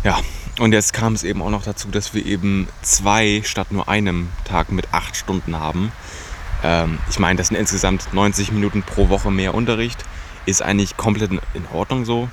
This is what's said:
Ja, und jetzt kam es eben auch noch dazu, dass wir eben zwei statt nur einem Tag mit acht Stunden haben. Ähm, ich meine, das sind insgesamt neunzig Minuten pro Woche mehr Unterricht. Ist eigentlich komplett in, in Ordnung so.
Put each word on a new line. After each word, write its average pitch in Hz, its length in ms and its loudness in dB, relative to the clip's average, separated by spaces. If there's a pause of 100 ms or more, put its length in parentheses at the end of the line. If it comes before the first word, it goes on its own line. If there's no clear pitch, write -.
Ja, 92 160 2 (400)
und 113 120 6
jetzt 107 200 4
kam 110 220 0
es 101 100 -4
eben 95 180 -2
auch 95 80 -2
noch 104 140 -2
dazu, 104 240 -8
dass 101 260 -4
wir 107 100 -2
eben 98 440 0 (140)
zwei 104 600 4
statt - 280 -4
nur 98 160 -2
einem 90 400 2 (160)
Tag 82 260 0
mit 92 220 -2
acht - 240 -4
Stunden 85 400 -2
haben. 82 340 -2 (720)
Ähm, 82 360 2 (100)
ich - 100 -2
meine, 90 200 4
das 90 100 0
sind - 80 0
insgesamt 98 560 0
neunzig 101 400 2
Minuten 101 300 0
pro 98 260 4
Woche 98 220 2
mehr 95 240 2
Unterricht. 117 500 0 (420)
Ist 95 160 2
eigentlich 101 340 2
komplett 104 360 2
in, 92 80 -2 (140)
in 85 180 -6
Ordnung 117 320 0
so. 117 280 0